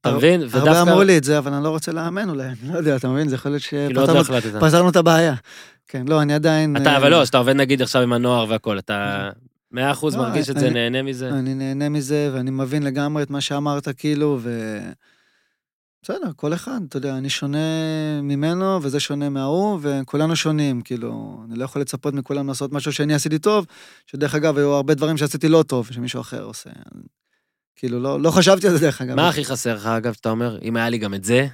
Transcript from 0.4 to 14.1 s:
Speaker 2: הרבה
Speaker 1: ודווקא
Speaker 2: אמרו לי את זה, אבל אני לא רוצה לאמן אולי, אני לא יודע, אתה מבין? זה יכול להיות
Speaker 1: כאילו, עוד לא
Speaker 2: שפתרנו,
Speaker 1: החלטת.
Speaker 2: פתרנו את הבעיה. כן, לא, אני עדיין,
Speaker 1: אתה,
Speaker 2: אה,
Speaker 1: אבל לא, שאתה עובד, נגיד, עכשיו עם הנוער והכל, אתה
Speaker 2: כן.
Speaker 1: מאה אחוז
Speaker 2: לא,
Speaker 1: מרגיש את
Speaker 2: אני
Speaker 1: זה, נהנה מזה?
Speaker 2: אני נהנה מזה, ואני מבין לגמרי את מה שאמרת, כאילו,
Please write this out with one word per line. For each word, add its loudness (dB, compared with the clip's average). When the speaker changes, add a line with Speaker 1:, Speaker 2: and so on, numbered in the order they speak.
Speaker 2:
הרבה -2
Speaker 1:
ודווקא 6
Speaker 2:
אמרו 6
לי 6
את 0
זה, 2
אבל -4
אני -2
לא 0
רוצה -4
לאמן -4
אולי, -6
אני -10
לא -2
יודע, 0
אתה -2
מבין? 0
זה -2
יכול -4
להיות -4
Speaker 1:
כאילו, -2
עוד 4
לא 6
Speaker 2:
שפתרנו, 0
Speaker 1:
החלטת. -4
Speaker 2:
פתרנו 6
את 4
הבעיה. 4
כן, -8
לא, 2
אני 2
עדיין, 2
Speaker 1:
אתה, 4
Speaker 2:
אה, 4
Speaker 1:
אבל 6
לא, 6
שאתה 2
עובד, 4
נגיד, 2
עכשיו 2
עם 2
הנוער 2
והכל, -2
אתה -6
Speaker 2:
כן. -20
Speaker 1:
מאה -2
אחוז -2
Speaker 2:
לא, 0
Speaker 1:
מרגיש -2
את -2
Speaker 2:
אני 0
Speaker 1:
זה, 2
נהנה -2
מזה? -6
Speaker 2:
אני -2
נהנה -4
מזה, -2
ואני -4
מבין -2
לגמרי -2
את -6
מה -6
שאמרת, -4
כאילו, -2